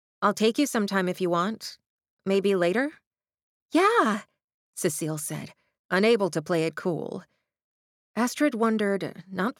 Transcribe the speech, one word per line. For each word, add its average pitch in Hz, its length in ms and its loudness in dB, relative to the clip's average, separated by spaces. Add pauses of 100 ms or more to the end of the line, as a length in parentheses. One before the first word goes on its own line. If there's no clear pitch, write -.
(200)
I'll 202 140 2
take 220 240 2
you 294 80 2
sometime 196 420 0
if 180 120 -6
you 185 100 0
want. 175 480 -2 (480)
Maybe 196 280 2
later?" 190 460 0 (720)
"Yeah," 330 520 2 (500)
Cecile 156 440 -4
said, 151 360 -10 (360)
unable 202 400 2
to 160 120 -2
play 160 220 0
it 160 120 -4
cool. - 480 -6 (880)
Astrid 247 400 0
wondered, 208 720 -2
not 190 340 -4